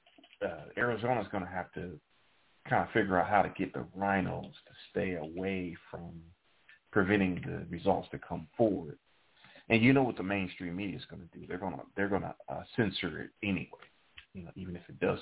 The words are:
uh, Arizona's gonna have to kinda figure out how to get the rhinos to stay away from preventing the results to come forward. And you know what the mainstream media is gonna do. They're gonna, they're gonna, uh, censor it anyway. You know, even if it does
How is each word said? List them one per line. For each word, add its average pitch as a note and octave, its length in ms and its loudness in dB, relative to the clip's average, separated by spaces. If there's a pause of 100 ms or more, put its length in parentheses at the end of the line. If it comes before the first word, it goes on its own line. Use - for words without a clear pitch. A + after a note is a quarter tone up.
(480)
uh, D#2+ 180 -10 (120)
Arizona's A#2 540 0
gonna F#2 160 -4
have F#2 260 -6
to F2 260 -8 (720)
kinda G#2 240 2
figure G2 260 4
out E2+ 80 4
how G2+ 140 6
to - 160 0
get F#2+ 160 -2
the B1 120 -6 (100)
rhinos F#2+ 580 0 (140)
to - 60 -20 (180)
stay F#2+ 240 -2
away F2 600 -4 (140)
from F2 220 -12 (800)
preventing F#2+ 540 4
the E2+ 240 -6
results F2 420 2
to - 80 -8
come E2 360 -8
forward. F2 420 2 (720)
And A2 140 6
you B2+ 80 10
know C3+ 120 8
what A#2 120 2
the - 80 -4
mainstream F2+ 540 -2
media G2 200 -4
is - 80 -12
gonna E2 180 -14 (100)
do. - 120 -16
They're F2+ 120 -6
gonna, F2+ 240 -6 (140)
they're G2+ 120 0
gonna, F2+ 280 0 (120)
uh, F2 160 -6 (120)
censor F2+ 460 0
it - 100 -12 (120)
anyway. G2 240 -2 (680)
You F#2 100 -12
know, E2 120 -14
even F#2 200 -8
if E2+ 120 -14
it - 120 -16
does D#2+ 220 2